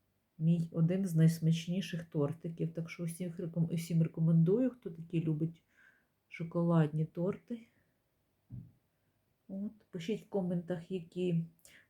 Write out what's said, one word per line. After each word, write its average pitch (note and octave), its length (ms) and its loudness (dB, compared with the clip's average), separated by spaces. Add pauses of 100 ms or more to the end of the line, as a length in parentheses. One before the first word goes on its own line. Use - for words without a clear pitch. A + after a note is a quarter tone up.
(380)
Мій E3 340 2
один F#3 360 0
з E3 80 -2
найсмачніших E3 920 2
тортиків. D#3+ 680 -4
Так E3 160 -6
що - 140 -10
усіх E3+ 360 -8
реком-, E3 340 -2
усім E3 300 2
рекомендую, E3 680 4
хто - 200 -10
такі E3 340 -4
любить D#3+ 400 -2 (640)
шоколадні E3 760 2
торти. G#3 640 -6 (1800)
От, G3+ 440 -10
пишіть G3+ 340 -6
в - 40 -20
коментах, F3+ 640 -4
які F3 540 -2 (440)